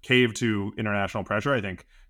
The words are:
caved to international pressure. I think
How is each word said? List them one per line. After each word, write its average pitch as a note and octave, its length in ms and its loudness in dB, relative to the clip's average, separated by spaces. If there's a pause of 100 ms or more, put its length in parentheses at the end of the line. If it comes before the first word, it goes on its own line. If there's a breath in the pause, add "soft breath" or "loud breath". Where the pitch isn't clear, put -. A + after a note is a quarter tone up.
caved B2 340 4
to G#2+ 400 -2
international G2+ 480 -2
pressure. G#2+ 300 -2
I A#2+ 60 0
think F#2+ 260 -10 (240)